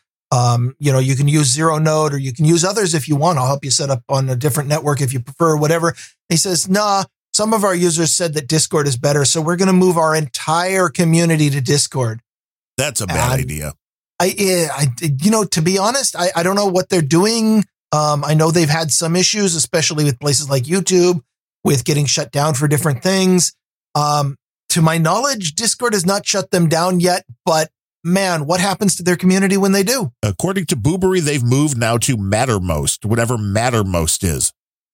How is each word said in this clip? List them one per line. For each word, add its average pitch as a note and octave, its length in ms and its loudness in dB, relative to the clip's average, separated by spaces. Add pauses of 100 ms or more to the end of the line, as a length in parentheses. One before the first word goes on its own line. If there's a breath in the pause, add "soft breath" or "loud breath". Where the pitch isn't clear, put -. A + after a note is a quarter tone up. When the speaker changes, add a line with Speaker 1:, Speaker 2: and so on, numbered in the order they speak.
(320)
Speaker 1:
Um, B2 460 0
you C#3+ 140 0
know, C3 80 4
you C3 160 2
can C#3+ 120 0
use D3+ 200 2
Zero D#3 320 0
Node D#3 340 2
or C#3 60 -4
you C3+ 120 -6
can D3+ 140 -2
use E3 180 4
others G3 300 0
if D3+ 140 -2
you D3+ 80 0
want. D#3 240 0
I'll B2+ 80 0
help C#3 180 -2
you C3+ 60 -4
set C#3 180 -2
up B2+ 180 -2
on C3+ 220 -2
a B2+ 60 -2
different C#3 340 -2
network D3 320 -2
if C3 120 -2
you C3 60 -4
prefer, D#3 380 0
whatever." D#3+ 380 0 (340 loud breath)
He E3 80 0
says, F#3 320 -2
"Nah, G3+ 360 0 (280)
some G#3+ 220 0
of G#3 80 0
our G3 100 2
users E3+ 400 0
said E3 220 -2
that C#3 120 -6
Discord D#3 400 0
is B2 100 -2
better, C#3+ 280 0
so E3 160 0
we're E3+ 160 -2
gonna F#3+ 160 2
move F3+ 240 4
our D#3+ 180 2
entire E3+ 760 -2
community E3 600 2
to C#3 120 -2
Discord." B2 600 -2 (560)
Speaker 2:
That's C3+ 240 -4
a G2+ 60 -6
bad G2+ 240 0
Speaker 1:
And C3 100 -2
Speaker 2:
idea. D2+ 320 -8 (460)
Speaker 1:
I, F#3+ 180 0
eh, F#3 340 0
I, C#3+ 160 -2 (140)
you D#3 300 0
know, A3 120 2
to E3 200 -2
be F#3 160 2
honest, A#3+ 360 -2
I, F3 200 0
I E3+ 80 0
don't F#3+ 120 0
know G3+ 120 0
what F#3 220 0
they're F3+ 120 2
doing. G#3+ 640 2 (260)
Um, D3+ 320 0
I D3+ 120 0
know D#3 160 4
they've D#3+ 180 2
had D#3+ 220 0
some E3 240 -2
issues, F#3 400 0
especially D3+ 480 -2
with C#3+ 160 0
places C#3+ 320 -2
like C3+ 140 0
YouTube, F3+ 560 0 (440)
with C#3 180 2
getting D3 220 0
shut C#3+ 260 -4
down D3 220 0
for C#3+ 140 -2
different D3 340 0
things. F#3 500 2 (440)
Um, D3 420 0 (320)
to E3+ 140 0
my D#3+ 160 2
knowledge, F#3+ 560 -2
Discord A#3 380 -2
has F#3 120 -2
not G3 200 0
shut F#3+ 260 -2
them E3+ 180 2
down F3 300 0
yet, F3+ 260 0 (180)
but D#3+ 280 0 (320)
man, F3 420 0
what F3 160 0
happens G3 340 0
to F3+ 80 -10
their F3 140 2
community F#3+ 400 2
when G3 140 2
they G3 120 2
do? A3 380 -2
Speaker 2:
According A#3+ 460 -2
to F3 100 0
Boobery, F#3 440 0
they've D3 220 -2
moved C3+ 320 2
now A#2 220 0
to A#2 200 -2
Mattermost, G2 840 -2
whatever A#2 320 0
Mattermost G#2 880 -2
is. D2+ 300 -2 (400)